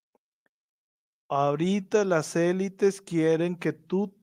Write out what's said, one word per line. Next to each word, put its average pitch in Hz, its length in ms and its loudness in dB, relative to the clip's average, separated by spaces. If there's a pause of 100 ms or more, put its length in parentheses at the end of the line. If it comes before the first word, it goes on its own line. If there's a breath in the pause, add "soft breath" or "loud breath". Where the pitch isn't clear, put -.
(1300)
Ahorita 180 760 0
las 165 300 -2
élites 190 680 0
quieren 165 560 0
que 156 160 -4
tú 196 500 -4